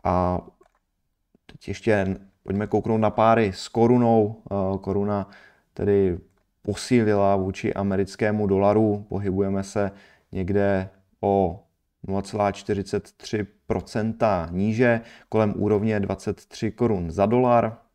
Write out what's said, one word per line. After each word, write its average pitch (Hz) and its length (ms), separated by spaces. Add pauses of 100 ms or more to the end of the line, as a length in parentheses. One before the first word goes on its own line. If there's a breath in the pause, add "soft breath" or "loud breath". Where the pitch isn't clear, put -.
A 90 360 (1040)
teď - 220
ještě 98 480 (260)
pojďme 101 240
kouknout 110 340
na 107 100
páry 110 440
s - 140
korunou. 113 680 (140)
Eh, 98 280
koruna 101 520 (440 loud breath)
tedy 98 440 (440)
posílila 101 720
vůči 95 380
americkému 101 720
dolaru. 104 600
Pohybujeme 98 540
se 98 280 (420 soft breath)
někde 98 560 (320)
o 98 400 (480)
nula 98 140
celá 101 300
čtyřicet 101 640
tři 107 300 (200)
procenta 107 840
níže, 110 500 (280 loud breath)
kolem 107 280
úrovně 104 440
dvacet 98 460
tři - 240
korun 98 400
za 98 160
dolar. 117 500 (180)